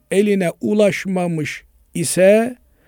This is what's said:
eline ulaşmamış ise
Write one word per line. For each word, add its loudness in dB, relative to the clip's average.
eline 0
ulaşmamış -2
ise 2